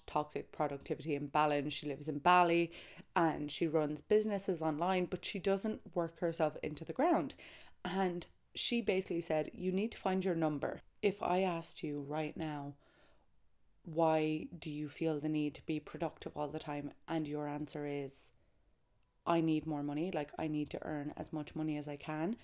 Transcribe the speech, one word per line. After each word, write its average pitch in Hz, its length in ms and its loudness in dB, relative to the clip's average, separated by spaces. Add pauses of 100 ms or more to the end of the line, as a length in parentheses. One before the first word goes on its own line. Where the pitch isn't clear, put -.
toxic - 460 -4
productivity 147 640 -2
and 147 160 -4
balance. 147 420 4
She - 140 -6
lives 143 200 -6
in 151 120 -2
Bali 170 520 6 (440)
and 151 360 2
she - 160 0
runs 151 340 2
businesses 208 600 2
online, 170 440 2
but - 200 -4
she - 140 -6
doesn't 196 560 0
work 165 240 -2
herself 165 420 2
into 151 240 -6
the 160 80 -6
ground. 247 420 4 (480)
And 180 440 0 (260)
she - 280 0
basically 185 400 0
said, 156 320 0
"You 180 180 -2
need 196 220 0
to - 40 -14
find 185 260 0
your 180 120 2
number." 151 460 0 (200)
If 196 220 2
I 180 180 4
asked 175 420 -2
you 147 180 -2
right 151 360 -2
now, 147 380 -6 (1080)
"Why 160 640 2 (120)
do 160 100 -8
you 151 200 -4
feel 160 300 0
the 156 100 -2
need 151 260 0
to - 100 -16
be 156 140 -2
productive - 580 -8
all 147 120 -2
the 151 100 -6
time?" 147 340 -6 (140)
and 160 200 -2
your 147 200 -2
answer 147 400 -6
is, 143 460 -6 (920)
"I 170 160 6
need 156 240 2
more 151 180 -2
money, 147 280 -2
like, 147 260 -4
I 160 100 -2
need 151 240 -2
to - 140 -6
earn 147 320 -4
as - 160 -10
much 151 220 -6
money 156 220 -2
as 143 100 -6
I 147 80 -6
can." 156 480 -2